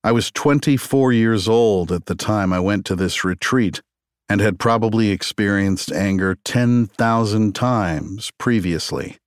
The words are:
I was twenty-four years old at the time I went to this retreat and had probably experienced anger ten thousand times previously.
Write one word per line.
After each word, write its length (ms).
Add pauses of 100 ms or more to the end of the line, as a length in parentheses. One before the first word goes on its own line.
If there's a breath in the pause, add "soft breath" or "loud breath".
I 80
was 180
twenty-four 840
years 340
old 440
at 160
the 80
time 360
I 80
went 280
to 80
this 280
retreat 580 (480)
and 120
had 180
probably 500
experienced 840
anger 520
ten 440
thousand 680
times 840
previously. 880